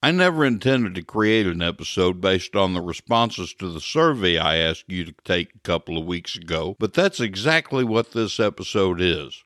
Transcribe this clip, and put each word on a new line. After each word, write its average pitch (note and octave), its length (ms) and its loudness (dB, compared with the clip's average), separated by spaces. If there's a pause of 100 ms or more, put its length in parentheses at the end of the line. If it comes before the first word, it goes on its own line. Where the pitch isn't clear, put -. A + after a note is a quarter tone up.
I D#3 100 4
never F3+ 340 4
intended B2 480 2
to F2+ 80 -8
create G#2+ 440 2
an E2+ 140 -2
episode F2 600 0
based F#2+ 340 0
on F#2+ 160 2
the F2+ 80 -2
responses G2+ 760 -2
to F#2+ 120 -8
the D#2+ 120 -10
survey B2 560 2
I D#2+ 180 2
asked E2 320 -2
you F2 160 -4
to E2 100 -16 (100)
take F2 300 -2
a - 40 -20
couple E2+ 400 -4
of D#2+ 80 -6
weeks F2 300 -6
ago, E2+ 420 -6
but A2 160 -2
that's F#3+ 260 0
exactly B2+ 640 0
what A2+ 280 0
this A2 280 -2
episode G2 580 0
is. D#2+ 480 -2